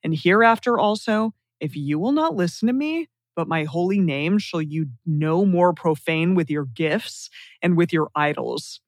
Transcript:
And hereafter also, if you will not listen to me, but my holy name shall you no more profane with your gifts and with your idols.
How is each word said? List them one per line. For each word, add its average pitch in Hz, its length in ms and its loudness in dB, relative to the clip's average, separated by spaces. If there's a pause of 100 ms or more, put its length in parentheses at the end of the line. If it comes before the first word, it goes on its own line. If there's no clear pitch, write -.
And 160 120 0
hereafter 226 600 4
also, 214 560 0 (240)
if 147 160 -6
you 147 240 -4
will 220 140 0
not 311 240 0
listen 180 320 -2
to 247 40 2
me, 302 360 -2 (260)
but 165 140 -4
my 160 160 0
holy 175 360 0
name 165 380 0
shall 170 240 -4
you 156 260 -4 (180)
no 160 380 0
more 175 280 4
profane 165 640 0
with 165 160 2
your 147 160 -2
gifts 156 640 -4 (320)
and 175 140 2
with 170 160 2
your 160 220 0
idols. 147 720 -4